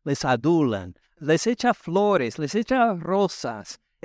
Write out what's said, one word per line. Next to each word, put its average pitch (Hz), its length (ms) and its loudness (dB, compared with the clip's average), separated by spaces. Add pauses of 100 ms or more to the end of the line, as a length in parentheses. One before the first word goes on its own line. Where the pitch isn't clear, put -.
les 147 220 -2
adulan, 123 680 2 (240)
les 156 300 0
echa 240 260 2
flores, 190 640 0
les 151 180 -6
echa 233 380 0
rosas, 170 840 -4 (260)